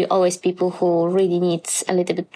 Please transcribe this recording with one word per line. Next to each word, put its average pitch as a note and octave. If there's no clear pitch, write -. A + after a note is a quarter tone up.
be -
always F3+
people F3+
who E3+
really F3+
need E3+
a F#3
little F3+
bit E3+